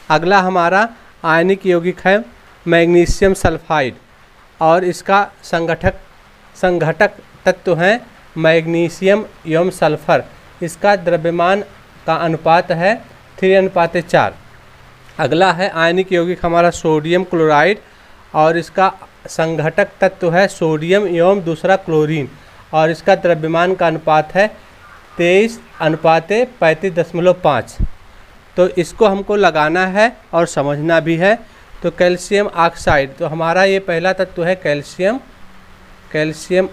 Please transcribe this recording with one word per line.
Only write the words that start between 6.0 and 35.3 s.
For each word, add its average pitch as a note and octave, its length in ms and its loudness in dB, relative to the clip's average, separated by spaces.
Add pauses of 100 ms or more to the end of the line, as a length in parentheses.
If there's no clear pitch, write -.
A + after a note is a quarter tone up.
संघटक F3 560 0 (340)
तत्व F3+ 300 -2
हैं F#3+ 240 0 (380)
मैग्नीशियम E3+ 840 0 (240)
एवं E3 240 0
सल्फर। D3+ 520 0 (380)
इसका G3+ 360 0
द्रव्यमान E3+ 640 0 (460)
का E3 80 0
अनुपात E3 580 0
है F3+ 220 0 (420)
थ्री F#3+ 160 2
अनुपाते F3+ 480 0
चार। C3+ 320 0 (840)
अगला D#3+ 320 2
है F3+ 240 -4
आयनिक F3 360 0
यौगिक F3 340 -2
हमारा E3+ 260 2
सोडियम E3 540 0
क्लोराइड D#3+ 540 2 (540)
और D#3+ 240 2
इसका F#3 340 -2 (360)
संघटक E3 600 -2 (120)
तत्व F#3 300 0
है F#3 180 2
सोडियम E3+ 580 0
एवं F3 360 2
दूसरा E3+ 340 0
क्लोरीन D#3 520 -2 (440)
और D#3+ 180 2
इसका F#3+ 260 2
द्रव्यमान E3+ 580 0
का F3+ 120 0
अनुपात D#3 480 0
है G3+ 120 2 (720)
तेईस F#3+ 420 0 (220)
अनुपाते D#3+ 600 0 (180)
पैंतीस E3 320 0
दशमलव F3 500 0
पाँच। C3+ 340 -2 (800)
तो F3+ 120 4
इसको F#3 380 0
हमको G3 300 -2
लगाना E3 500 2
है G#3+ 240 2 (220)
और E3+ 140 2
समझना D3 520 -2
भी E3 180 -2
है। G3+ 200 2 (440)
तो F3 80 -4
कैल्शियम F3+ 580 -2
ऑक्साइड, E3 680 -2
तो E3+ 120 -6
हमारा E3 360 0
ये G3 160 2
पहला F3+ 340 -2
तत्व F#3 320 -6
है F#3 100 0
कैल्शियम, F3+ 600 -4 (920)